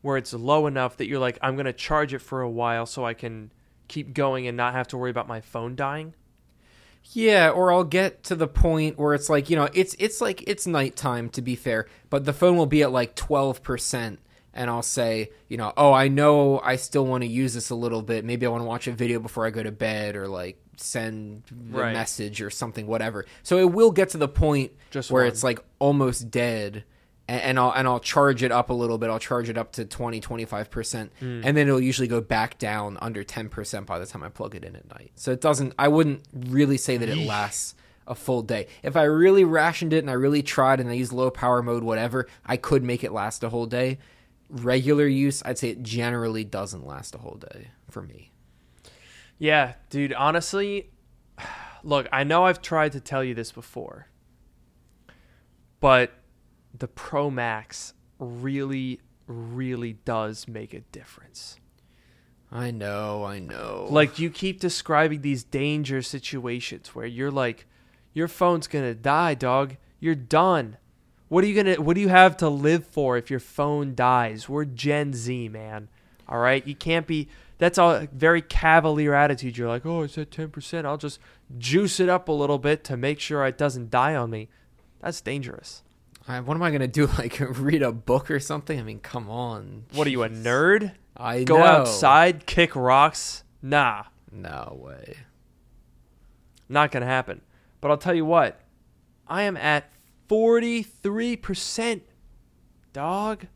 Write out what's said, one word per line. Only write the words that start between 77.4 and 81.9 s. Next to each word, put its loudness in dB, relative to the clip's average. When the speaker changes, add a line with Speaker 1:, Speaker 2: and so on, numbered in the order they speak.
Speaker 1:
that's 4
a 4
very 4
cavalier 4
attitude. 2
You're -4
like, -4
"Oh, -4
it's -8
at -10
ten -10
percent. -8
I'll -4
just -10
juice 2